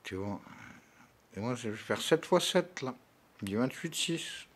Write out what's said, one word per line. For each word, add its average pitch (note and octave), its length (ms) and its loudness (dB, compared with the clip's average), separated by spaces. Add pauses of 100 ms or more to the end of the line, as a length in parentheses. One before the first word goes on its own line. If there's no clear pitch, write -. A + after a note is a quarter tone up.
Tu - 120 -6
vois. G2 260 -4 (920)
Et F#2+ 40 -6
moi, A#2+ 160 -2
je A#2 140 -6
vais G#2 60 -4
faire - 260 0
sept D#3+ 240 6
fois F3+ 140 6
sept, F3 420 2
là. B2+ 140 -6 (460)
Du G2+ 160 -2
vingt-huit C3 380 0
six. - 600 -4